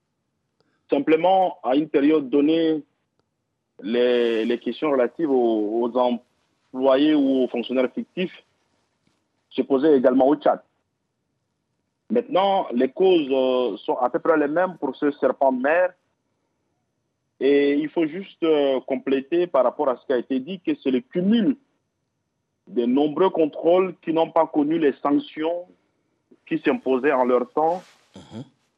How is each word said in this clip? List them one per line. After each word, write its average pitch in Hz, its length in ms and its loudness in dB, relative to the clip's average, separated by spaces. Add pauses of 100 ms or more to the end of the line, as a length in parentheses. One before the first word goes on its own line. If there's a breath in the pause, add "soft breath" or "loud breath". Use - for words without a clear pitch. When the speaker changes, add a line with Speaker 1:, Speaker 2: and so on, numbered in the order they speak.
(920)
Speaker 1:
Simplement, 165 720 2
à 123 120 0
une 151 140 0
période 147 400 2
donnée, 156 540 0 (1000)
les, 120 640 0
les 117 140 -2
questions 147 320 -6
relatives 139 400 -2
aux, 113 520 0
aux 117 140 -4
employés 131 1160 0
ou 135 300 2
aux 120 40 -4
fonctionnaires 123 460 -4
fictifs 170 440 -8 (1120)
se - 140 -6
posaient 139 340 2
également 127 320 4
au 147 80 2
Tchad. 123 240 0 (1500)
Maintenant, 180 640 0
les 131 160 0
causes, 175 400 2
euh, 127 480 0
sont - 180 -6
à 127 140 -2
peu 165 80 -4
près 160 180 0
les 143 120 0
mêmes 175 300 -2
pour 135 180 -6
ce 147 160 -2
serpent 135 400 0
de 127 100 -4
mer. 175 320 0 (1500)
Et 143 340 2 (100)
il 147 40 -8
faut 165 180 -2
juste, 175 380 -12
euh, 143 340 2 (140)
compléter 135 640 -2
par 127 100 4
rapport 131 240 0
à 123 80 -2
ce - 100 -20
qui 147 60 -2
a 123 60 0
été 131 200 -4
dit, 135 220 -10
que 156 200 -4
c'est - 120 -2
le 254 80 0
cumul 202 560 0 (1120)
des 117 180 -4
nombreux 147 440 0
contrôles 170 720 0
qui 160 100 -6
n'ont 160 180 0
pas 160 160 0
connu 156 320 -2
les 143 240 0
sanctions 156 640 -4 (800)
qui 156 180 -4
s'imposaient 131 480 0
en 127 120 2
leur 123 280 0
temps, 165 300 -2 (320)
Speaker 2:
Mhm. 107 300 -18 (340)